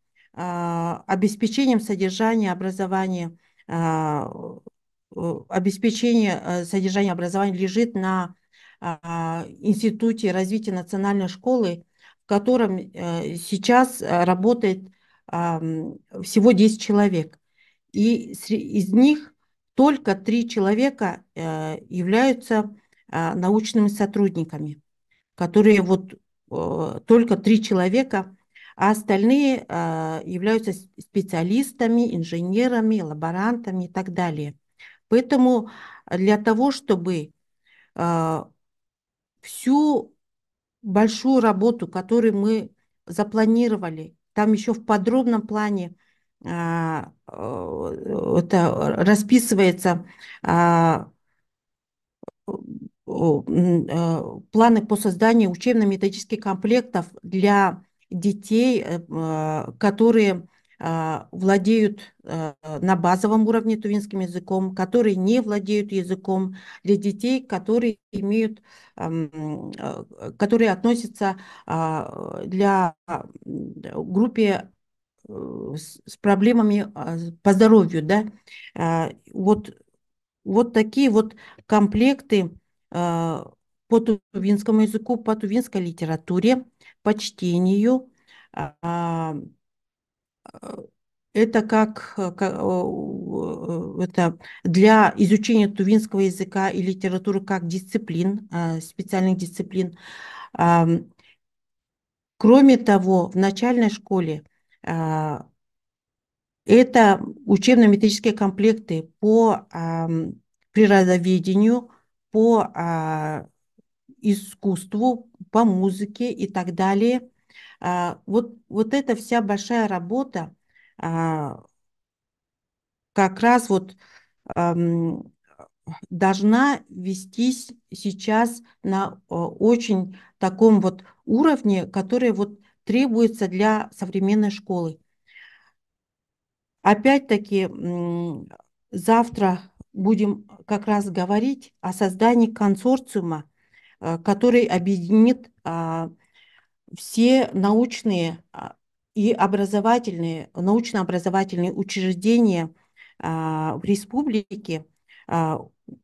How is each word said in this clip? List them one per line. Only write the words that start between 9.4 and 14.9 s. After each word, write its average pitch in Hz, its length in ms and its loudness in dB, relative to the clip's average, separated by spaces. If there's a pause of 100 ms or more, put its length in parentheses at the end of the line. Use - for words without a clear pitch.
Институте 220 720 0
развития 190 400 -4
национальной 190 560 -2
школы, 190 580 -2 (380)
в - 60 -20
котором, 208 500 2
э, 170 560 -8
сейчас, 240 680 0
э, 175 200 0
работает, 190 680 0 (380)